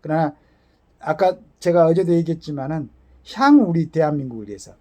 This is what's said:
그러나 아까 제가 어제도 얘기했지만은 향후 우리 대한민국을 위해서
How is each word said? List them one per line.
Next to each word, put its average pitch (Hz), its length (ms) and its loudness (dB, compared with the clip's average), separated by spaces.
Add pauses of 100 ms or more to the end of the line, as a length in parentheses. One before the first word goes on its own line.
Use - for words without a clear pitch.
그러나 156 340 -2 (600)
아까 180 400 -2 (200)
제가 170 280 2
어제도 170 260 2
얘기했지만은 160 760 -4 (420)
향후 277 320 4
우리 165 260 -2
대한민국을 139 580 -4
위해서 95 320 -16